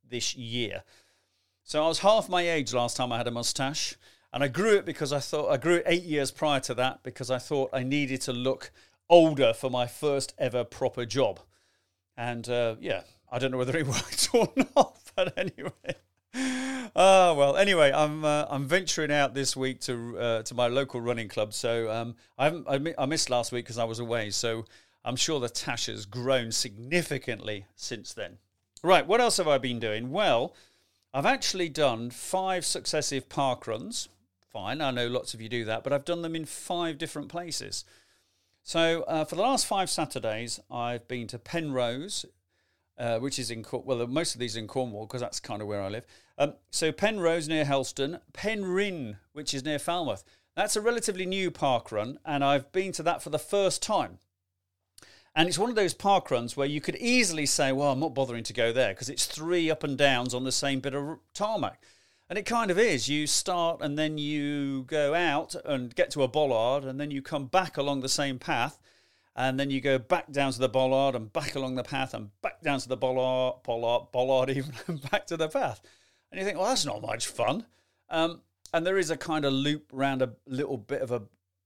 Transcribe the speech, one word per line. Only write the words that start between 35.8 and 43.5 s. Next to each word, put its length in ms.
but 80
I've 120
done 180
them 120
in 100
five 540
different 300
places. 560
So, 400
uh, 220
for 120
the 60
last 240
five 220
Saturdays, 720
I've 360
been 220
to 100
Penrose, 880
uh, 220
which 180
is 120